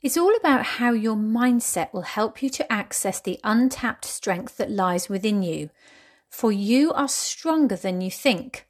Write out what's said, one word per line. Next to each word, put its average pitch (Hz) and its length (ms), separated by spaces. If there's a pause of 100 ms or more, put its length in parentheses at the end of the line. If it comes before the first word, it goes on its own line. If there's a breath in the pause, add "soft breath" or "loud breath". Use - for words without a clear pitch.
is 285 160
all 381 180
about 294 280
how 240 280
your 220 240
mindset 226 760
will 185 80
help 220 400
you 269 80
to - 200
access 202 500
the - 220
untapped 240 600
strength - 540
that 196 120
lies 185 380
within 202 340
you, 156 280 (580 soft breath)
for - 240
you 233 400
are 277 160
stronger 311 680
than 185 280
you 185 80
think. - 600